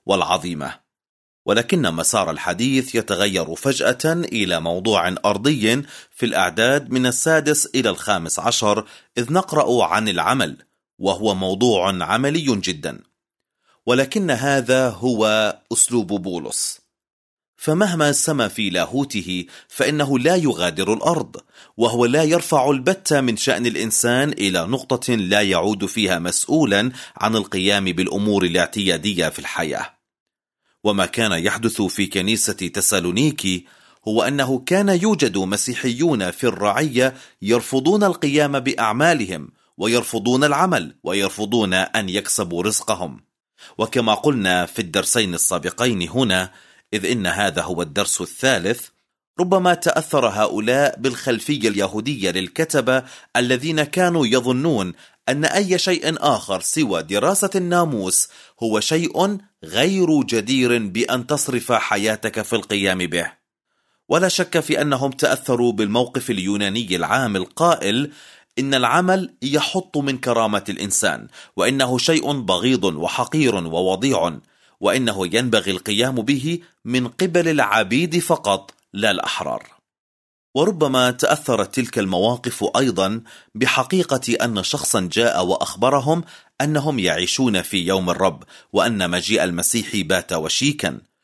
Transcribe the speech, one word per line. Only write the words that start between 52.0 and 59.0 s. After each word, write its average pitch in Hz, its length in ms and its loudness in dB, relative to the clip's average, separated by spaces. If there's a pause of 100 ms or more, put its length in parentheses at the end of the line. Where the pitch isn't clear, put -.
للكتبة 127 720 0 (340)
الذين 131 480 2
كانوا 170 420 2
يظنون 123 680 2 (360)
أن 143 160 0
أي 185 340 2
شيء 165 400 0
آخر 101 420 0
سوى 101 420 0
دراسة 131 520 0
الناموس 170 760 0 (340)
هو 110 180 2
شيء 175 580 0 (260)